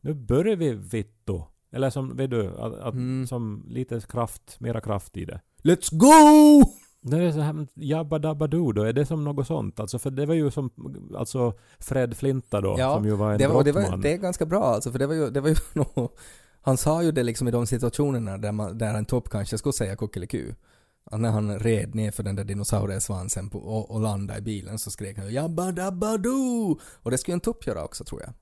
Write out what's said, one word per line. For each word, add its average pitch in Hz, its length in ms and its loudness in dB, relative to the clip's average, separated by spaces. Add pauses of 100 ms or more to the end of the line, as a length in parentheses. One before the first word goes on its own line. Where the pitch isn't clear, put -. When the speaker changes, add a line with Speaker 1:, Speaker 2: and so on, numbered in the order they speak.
Speaker 1:
Nu 147 120 -6
börjar 147 420 0
vi, 160 180 -2
vittu. 101 680 -6 (320)
Eller 131 160 0
som, 131 280 -6
vet 135 140 -2
du, 110 160 0
att, 110 260 -8
att 107 200 -8
Speaker 2:
Mm. 127 340 -4
Speaker 1:
som 110 400 -8
lite 120 320 -6
kraft, - 600 -8
mera 117 220 -6
kraft 101 360 -6
i 92 80 -8
det. - 160 -12 (220)
Speaker 2:
Let's 175 340 2
go! 302 680 12 (380)
Speaker 1:
Det 147 160 -2
är 175 140 2
så 151 80 -2
här, 151 140 0
men 151 200 -8
Jabba 156 460 -2
Dabba 151 280 -2
Doo 151 240 0
då, 104 120 0
är 113 100 0
det 143 120 2
som 151 180 -4
något 143 240 -4
sånt? 123 320 -6
Alltså, 107 200 -6
för 143 120 -6
det 135 140 -4
var 156 80 0
ju 151 180 2
som, 135 180 -4 (480)
alltså, 120 360 -2 (260)
Fred 123 380 -2
Flinta 131 440 -2
då, 98 180 0
Speaker 2:
Ja, 131 160 0
Speaker 1:
som 107 100 0
ju 107 100 2
var 104 160 0
en 104 60 0
Speaker 2:
det 135 100 4
var, 135 160 4
det 143 80 4
var, 190 100 0
Speaker 1:
brottman. 92 200 -2
Speaker 2:
det 147 120 0
är 175 40 -2
ganska 180 280 -2
bra, 180 180 0
alltså, 117 280 0
för 123 80 -4
det 139 80 0
var 156 60 -2
ju, 151 160 0
det 135 120 -2
var 147 80 2
ju 156 60 4 (100)
<laughs> - 80 -16
nog, 135 360 -2 (520)
han 131 160 2
sa 160 260 0
ju 160 80 4
det 131 120 0
liksom 117 240 -2
i 117 40 0
de 120 160 0
situationerna 120 680 -2
där 104 140 -4
man, 107 260 -6
där 110 160 -2
en 107 120 -4
topp - 240 -4
kanske 107 280 -4
skulle 139 160 -2
säga 101 220 -4
kuckeliku. 95 580 -8 (500)
Att 110 160 -10
när 113 120 0
han 104 280 -2
red 107 360 0
ner 107 160 -2
för 107 120 -8
den 98 120 -4
där 101 80 -6
dinosauriesvansen 98 1040 -4
på, 98 100 -10
och, 110 320 -8
och 110 100 -4
landade 104 380 -4
i - 20 -10
bilen 101 380 -8
så - 120 -8
skrek 101 260 -10
han 101 160 -8
"Jabba 165 380 -4
Dabba 190 460 -4
Doo!" 233 640 -2 (240)
Och 117 80 -4
det - 60 0
skulle - 180 -4
en 175 60 -2
tupp - 260 -4
göra 82 160 -6
också, - 200 -12
tror - 180 -12
jag. 127 200 -16